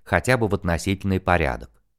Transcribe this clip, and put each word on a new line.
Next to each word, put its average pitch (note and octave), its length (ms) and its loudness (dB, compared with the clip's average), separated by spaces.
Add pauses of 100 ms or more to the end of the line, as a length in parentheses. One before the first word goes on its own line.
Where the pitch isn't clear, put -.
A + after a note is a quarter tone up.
хотя - 340 2
бы A#2 100 0
в G2 80 0
относительный F#2+ 640 -2
порядок. C#2+ 500 0 (300)